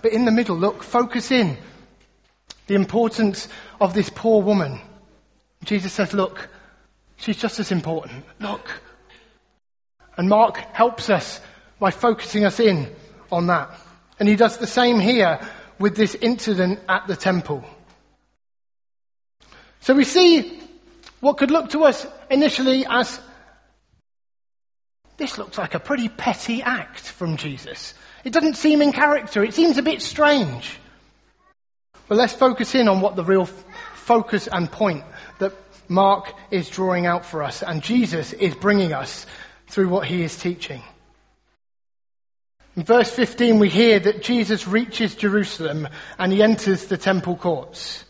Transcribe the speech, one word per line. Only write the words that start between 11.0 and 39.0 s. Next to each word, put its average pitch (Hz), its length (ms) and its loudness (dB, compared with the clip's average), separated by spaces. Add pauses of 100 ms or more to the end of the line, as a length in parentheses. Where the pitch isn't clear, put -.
us - 300 -2 (400)
by 190 100 2
focusing 214 540 0
us 196 160 0
in 180 280 2 (440)
on 175 160 0
that. 160 220 0 (500)
And 208 80 4
he 208 80 6
does 220 220 4
the 226 80 -6
same 240 340 2
here 190 400 2 (380)
with 196 180 0
this 214 200 2
incident 214 720 -2
at 190 180 -2
the 190 100 -4
temple. 170 480 -4 (2250)
So 262 140 2
we 277 100 6
see 339 560 4 (600)
what 285 160 2
could 277 140 2
look 311 200 0
to 311 140 2
us 254 220 2 (240)
initially 262 580 2
as, - 320 -2 (2000)
"This 285 200 -8
looks - 220 -12
like 185 160 -6
a 170 60 -4
pretty 254 280 -4
petty 233 540 -4
act 240 380 -6
from 165 360 -8
Jesus. - 560 -12 (300)
It 247 100 -10
doesn't 311 240 2
seem 302 240 4
in 285 120 4
character. 269 500 0
It 226 100 0
seems 330 240 4
a 277 60 0
bit 302 180 -2
strange." 254 800 0 (1300)
But 208 120 2
let's 240 140 2
focus 262 440 2
in 240 100 4
on 190 140 4
what 190 160 0
the 175 80 -4
real 190 180 4
f-, - 220 -8 (300)
focus 226 520 0
and 175 240 -4
point 170 340 -2 (360)
that 196 120 -2 (360)
Mark 196 440 2 (200)
is 180 180 -4
drawing 180 360 -2
out 175 200 -2
for 156 160 -8
us 131 220 -8
and 160 180 -6
Jesus 185 500 0
is 175 220 -2
bringing 196 380 2
us - 340 -10 (400)